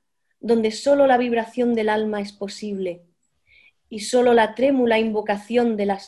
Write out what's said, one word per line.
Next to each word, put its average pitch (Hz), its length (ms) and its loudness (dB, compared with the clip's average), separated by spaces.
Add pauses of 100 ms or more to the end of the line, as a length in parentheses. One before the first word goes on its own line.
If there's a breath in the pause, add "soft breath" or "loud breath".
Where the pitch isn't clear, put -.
(400)
donde 220 300 0
solo 277 360 2
la 254 120 4
vibración 240 560 -2
del 214 160 0
alma 214 320 -2
es 202 100 -10
posible, 190 720 -8 (880 soft breath)
y 214 100 -12
solo 247 320 2
la 220 220 2
trémula 247 440 2
invocación 220 800 -2
de 202 80 -4
las 196 240 -4